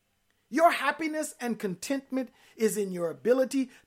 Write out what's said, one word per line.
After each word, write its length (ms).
Your 180
happiness 720
and 160
contentment 720
is 220
in 140
your 180
ability 600